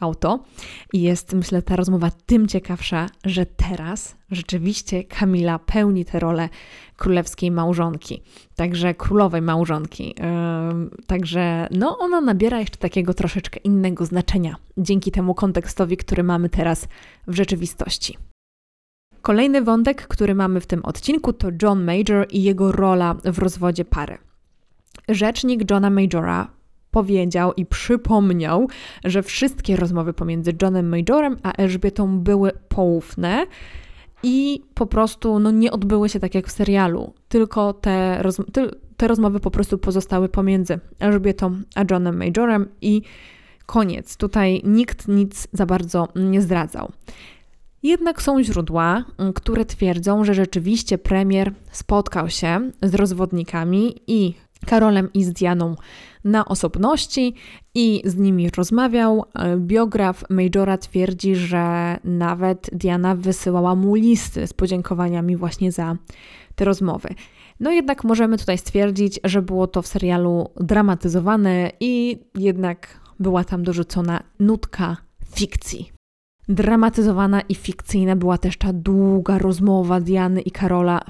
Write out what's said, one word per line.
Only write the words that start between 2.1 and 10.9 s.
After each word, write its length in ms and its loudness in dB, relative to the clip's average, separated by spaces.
tym 220 4
ciekawsza, 580 -4
że 220 0
teraz 720 -6
rzeczywiście 720 -4
Kamila 540 0
pełni 460 0
tę 160 -4
rolę 280 -2
królewskiej 540 -2
małżonki, 720 -4
także 380 -2
królowej 480 2
małżonki. 720 -4
Ym, 200 -6